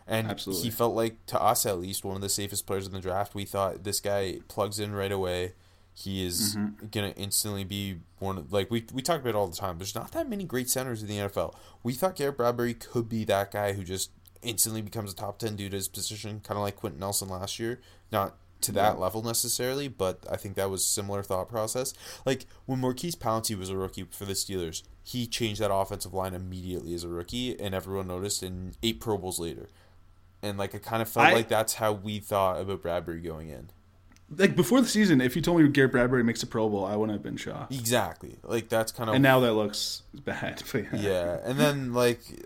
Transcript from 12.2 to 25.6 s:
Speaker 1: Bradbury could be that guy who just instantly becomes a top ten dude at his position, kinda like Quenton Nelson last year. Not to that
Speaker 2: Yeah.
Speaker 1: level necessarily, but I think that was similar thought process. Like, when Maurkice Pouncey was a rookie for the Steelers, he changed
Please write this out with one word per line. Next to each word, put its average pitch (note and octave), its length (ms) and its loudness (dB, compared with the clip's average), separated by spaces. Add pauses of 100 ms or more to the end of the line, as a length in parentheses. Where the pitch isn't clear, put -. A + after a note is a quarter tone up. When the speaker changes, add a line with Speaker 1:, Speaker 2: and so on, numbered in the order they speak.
Speaker 1:
Bradbury A#2+ 380 2
could A#2 340 -2
be A2 160 -2
that G2+ 280 2
guy G#2 220 0
who G2 100 -4
just F2+ 260 -4 (320)
instantly A2 400 0
becomes G#2 300 -6
a F2+ 40 -10
top G2+ 220 -8
ten A2 180 -2
dude G2 160 -4
at G2 60 -4
his F#2+ 100 -4
position, G#2 580 -8
kinda G#2 140 -2
like G2+ 160 -2
Quenton D#2+ 240 -8
Nelson G2 280 -2
last F#2 320 -6
year. A#2+ 200 -4 (300)
Not - 260 0 (260)
to - 100 -2
that G2+ 220 6
Speaker 2:
Yeah. D#2 60 -4
Speaker 1:
level G#2 220 0
necessarily, B2 680 0
but F#2 420 -2
I F#2 60 0
think G2 200 -8
that G2 140 0
was F#2+ 140 0
similar G2+ 380 0
thought F#2 260 -2
process. A2+ 460 -2 (320)
Like, C3+ 200 0 (200)
when C3 140 0
Maurkice B2+ 340 0
Pouncey A2 420 0
was F#2 140 -6
a F#2+ 60 -2
rookie F#2+ 340 -4
for - 140 -10
the G2 100 -2
Steelers, F2 480 -4 (220)
he B2 240 -4
changed G#2+ 320 -2